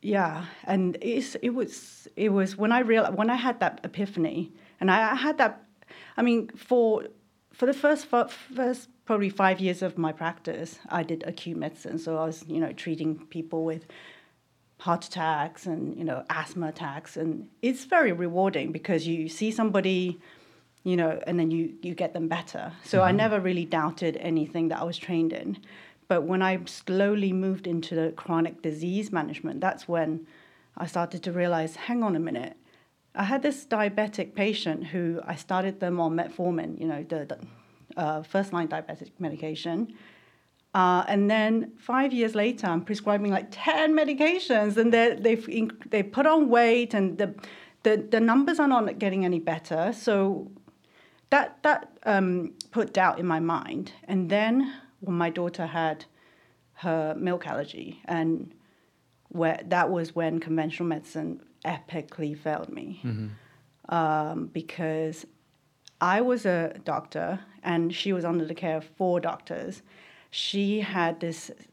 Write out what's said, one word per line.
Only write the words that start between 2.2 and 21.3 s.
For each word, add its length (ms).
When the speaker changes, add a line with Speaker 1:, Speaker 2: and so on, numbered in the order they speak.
Speaker 1:
was 280
when 140
I 80
real-, 320
when 180
I 60
had 240
that 240
epiphany, 680
and 100
I, 220
I 40
had 220
that, 260
I 60
mean, 320
for, 500
for 140
the 60
first 340
fi-, 200
first 600
probably 240
five 300
years 240
of 160
my 120
practice, 680
I 140
did 240
acute 300
medicine. 420
So 180
I 80
was, 220
you 120
know, 120
treating 560
people 360
with 220
heart 260
attacks 640
and, 280
you 80
know, 280
asthma 380
attacks. 480
And 300
it's 240
very 260
rewarding 600
because 360
you 220
see 220
somebody, 680
you 140
know, 300
and 120